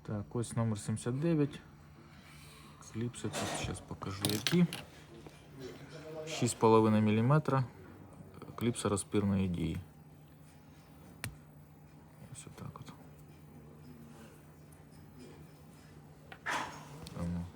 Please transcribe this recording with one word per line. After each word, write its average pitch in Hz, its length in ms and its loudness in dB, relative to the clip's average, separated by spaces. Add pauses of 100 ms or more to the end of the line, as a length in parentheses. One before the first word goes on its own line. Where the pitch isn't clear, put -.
Так, 104 320 -6
ось 120 200 -2
номер 113 240 2
сімдесят 120 400 -2
дев'ять. 151 400 2 (1300)
Кліпси 120 280 -4
тут, - 400 -2
щас - 180 -4
покажу, - 460 -8
які. 175 400 4 (1600)
Шість - 240 0
з - 80 -6
половиною 110 440 8
міліметра. 127 600 6 (920)
Кліпса 117 340 0
розпірної 98 580 4
дії. 82 300 0 (2500)
Ось - 140 -18
отак - 320 -14
от. - 140 -16 (4000)
А 85 40 -2
ну. 87 220 -2 (100)